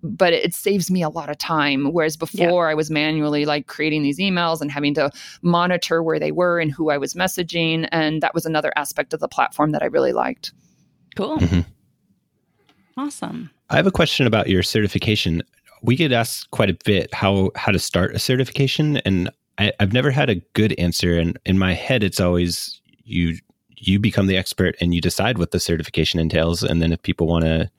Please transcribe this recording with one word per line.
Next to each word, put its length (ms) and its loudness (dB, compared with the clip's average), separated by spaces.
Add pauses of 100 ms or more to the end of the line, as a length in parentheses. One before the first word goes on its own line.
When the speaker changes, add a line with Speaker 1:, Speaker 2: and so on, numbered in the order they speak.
Speaker 1:
but 320 2
it 200 0
saves 360 -2
me 120 2
a 60 0
lot 220 -8
of 80 -8
time. 540 0
Whereas 280 0
Speaker 2:
Yeah. 260 0
Speaker 1:
before 220 4
I 60 0
was 160 -2
manually, 560 0
like, 200 -2
creating 360 -2
these 160 0
emails 420 0
and 100 -4
having 240 -2
to 160 0 (300)
monitor 640 2
where 160 0
they 120 -2
were 300 0
and 100 0
who 200 -2
I 80 0
was 160 -4
messaging. 760 -2
And 320 0
that 120 -2
was 100 -2
another 320 0
aspect 380 -4
of 60 -8
the 80 -4
platform 420 0
that 120 -2
I 40 -2
really 260 0
liked. 400 -4 (640)
Speaker 2:
Cool. 220 -4
Speaker 3:
Mm-hmm. 220 2 (1400)
Speaker 2:
Awesome. 540 -8 (200)
Speaker 3:
I 60 0
have 100 2
a 40 4
question 360 2
about 220 2
your 140 4
certification. 800 0 (400)
We 140 2
get 160 2
asked 380 -2
quite 200 2
a 140 -2
bit 280 0
how, 420 2
how 180 -2
to 60 2
start 360 0
a 40 -4
certification, 800 0
and 320 0 (280)
I, 220 2
I've 120 2
never 180 2
had 200 2
a 60 2 (180)
good 240 2
answer. 400 2
And 260 0
in 140 4
my 160 2
head, 280 0
it's 180 -2
always 600 0 (240)
you, 320 -2 (400)
you 220 0
become 280 2
the 100 2
expert 440 0
and 140 0
you 60 0
decide 380 0
what 120 0
the 100 0
certification 600 -2
entails. 420 0
And 180 0
then 120 2
if 100 -4
people 240 -2
wanna 520 0